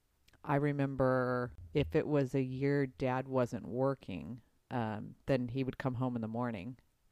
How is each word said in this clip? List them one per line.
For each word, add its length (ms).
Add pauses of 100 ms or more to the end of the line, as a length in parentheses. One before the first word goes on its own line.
(440)
I 120
remember 960 (220)
if 220
it 100
was 280
a 80
year 440
Dad 420
wasn't 380
working, 760 (300)
um, 440 (120)
then 220
he 160
would 140
come 160
home 220
in 60
the 60
morning. 480 (360)